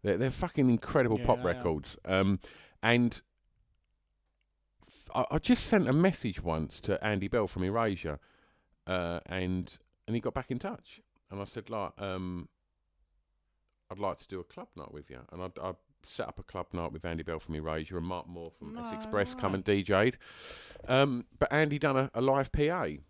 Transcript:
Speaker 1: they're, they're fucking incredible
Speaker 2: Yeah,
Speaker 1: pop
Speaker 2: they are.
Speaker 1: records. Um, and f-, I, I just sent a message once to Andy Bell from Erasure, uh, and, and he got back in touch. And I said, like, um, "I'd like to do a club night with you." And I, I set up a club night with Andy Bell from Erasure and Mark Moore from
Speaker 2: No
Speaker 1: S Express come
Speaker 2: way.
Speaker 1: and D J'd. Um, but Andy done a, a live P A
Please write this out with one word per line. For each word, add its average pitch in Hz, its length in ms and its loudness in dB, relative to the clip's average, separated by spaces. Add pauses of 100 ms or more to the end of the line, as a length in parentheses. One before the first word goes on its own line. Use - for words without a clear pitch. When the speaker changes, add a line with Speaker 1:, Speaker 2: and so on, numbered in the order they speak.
Speaker 1:
they're, 98 140 4
they're 127 120 2
fucking 139 400 2
incredible 117 480 4
Speaker 2:
Yeah, - 80 -2
Speaker 1:
pop 120 160 6
Speaker 2:
they 90 80 2
are. 87 40 2
Speaker 1:
records. 80 500 -2
Um, 95 340 4 (440)
and 120 380 4 (1700)
f-, - 280 -20
I, 127 180 2
I 131 60 2
just - 280 4
sent 185 220 4
a 131 40 4
message 160 500 2
once 80 400 -2
to - 220 0
Andy 98 240 0
Bell 110 180 2
from 92 180 -4
Erasure, 98 540 0 (680)
uh, 87 400 -2
and, 92 500 -2 (300)
and 110 80 -4
he 117 60 0
got 123 140 -4
back 131 160 -6
in 123 80 -4
touch. - 420 -10 (300)
And 98 100 -10
I 98 40 -6
said, 101 260 -12
like, 104 280 -4
um, 92 500 -6 (1400)
"I'd 95 80 -12
like 98 200 -2
to - 100 -20
do 92 120 -8
a 85 40 -12
club - 320 -18
night 71 160 -14
with 73 180 -16
you." 64 80 -14 (140)
And 87 100 -10
I, 92 80 -8 (100)
I 90 120 -6 (320)
set - 240 -8
up - 100 -14
a - 40 -14
club - 320 -8
night 85 180 -4
with 80 120 -12
Andy 82 180 -4
Bell 82 180 -4
from 80 140 -8
Erasure 80 420 -4
and 85 100 -4
Mark 90 220 -8
Moore 85 300 -12
from - 160 -14
Speaker 2:
No - 100 -10
Speaker 1:
S - 80 -8
Express - 420 -2
come 95 180 -2
Speaker 2:
way. 98 40 0
Speaker 1:
and 92 80 -4
D 101 180 4
J'd. 104 340 4 (680)
Um, 131 380 4 (140)
but - 140 2
Andy 147 260 2
done 139 180 2
a, 135 180 2
a 120 60 0
live 135 320 2
P 147 160 4
A 98 420 -2